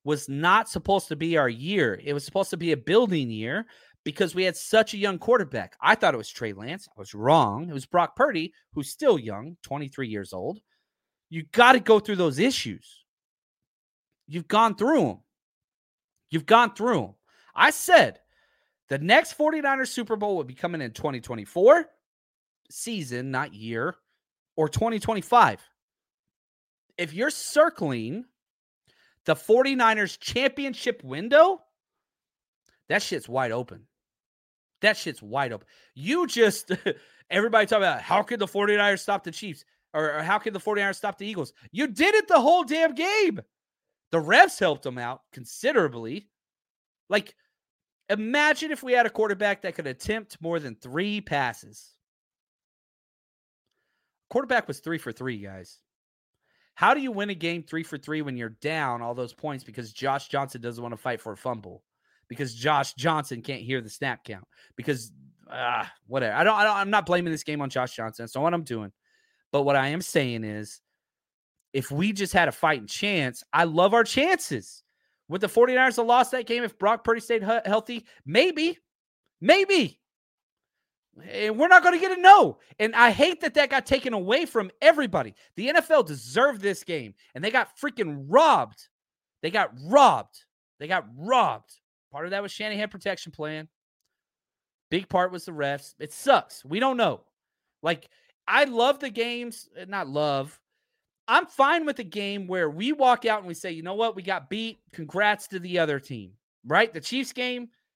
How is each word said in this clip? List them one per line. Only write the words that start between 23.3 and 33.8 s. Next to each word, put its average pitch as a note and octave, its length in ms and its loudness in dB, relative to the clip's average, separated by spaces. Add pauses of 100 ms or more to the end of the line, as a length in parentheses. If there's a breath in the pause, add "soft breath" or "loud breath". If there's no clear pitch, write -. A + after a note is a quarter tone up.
not C3 220 -6
year, A2+ 420 -6 (580)
or D#3 140 0
twenty A3+ 320 -2
twenty-five." G#3 600 2 (1400)
If E3 160 -8
you're A#3 180 -2
circling F#3+ 920 -2 (1000)
the D#3 100 2
forty-niners A3+ 840 2
championship C4+ 840 -4
window, A#3 600 4 (1200)
that G3 140 -2
shit's C#3+ 260 -8
wide B2 220 -2
open. A#2 340 -8 (960)